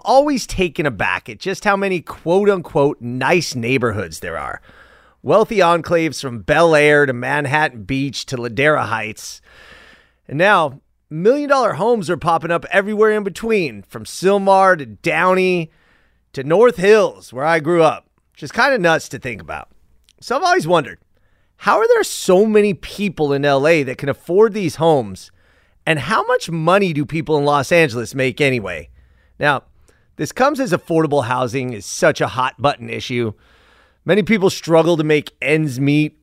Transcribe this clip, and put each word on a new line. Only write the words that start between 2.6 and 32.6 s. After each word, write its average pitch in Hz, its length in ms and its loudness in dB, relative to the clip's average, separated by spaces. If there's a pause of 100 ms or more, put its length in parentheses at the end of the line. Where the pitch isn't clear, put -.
nice 127 540 -2
neighborhoods 113 680 -2
there 85 160 -8
are. 71 240 -10 (600)
Wealthy 202 380 2
enclaves 170 600 0
from 120 220 -10
Bel 160 320 4
Air 147 320 6
to 131 80 -2
Manhattan 131 720 -2
Beach 135 420 -6
to 135 100 -8
Ladera 123 480 0
Heights. 107 560 -8 (880)
And 131 80 -8
now, 165 460 2 (280)
million-dollar 269 640 0
homes 202 340 -2
are 175 80 -2
popping 165 340 -2
up 165 200 -2
everywhere 208 400 2
in 214 120 0
between, 185 600 -4
from 113 200 -14
Sylmar 190 760 2
to 139 80 -12
Downey 170 840 0 (640)
to 135 100 -8
North 196 340 2
Hills, 175 580 2
where 131 100 -6
I 165 160 2
grew 165 220 2
up, 127 260 0 (240)
which - 100 -20
is 147 80 -12
kinda 262 280 0
nuts 165 320 0
to 131 80 -12
think 107 240 -12
about. 76 260 -14 (540)
So - 120 -4
I've 294 80 -2
always 359 240 2
wondered, 151 340 0 (560)
how 233 220 2
are 440 80 2
there 466 160 4
so 190 440 2
many 208 260 2
people 156 640 -4
in 139 100 -2
L 139 240 2
A 165 140 4
that 127 160 -8
can 139 100 -8
afford 190 460 2
these 190 220 -4
homes, 135 540 0 (540)
and 160 140 -2
how 170 260 -2
much 440 260 -4
money 170 440 0
do 143 100 -4
people 151 320 -4
in 143 80 0
Los 143 260 0
Angeles 127 440 0
make 131 260 -2
anyway? 101 480 -2 (500)
Now, 139 260 0 (520)
this 156 160 -6
comes 262 280 0
as 226 120 -4
affordable 160 520 0
housing 127 500 -4
is 101 100 -14
such - 380 0
a 135 60 0
hot-button 120 600 -2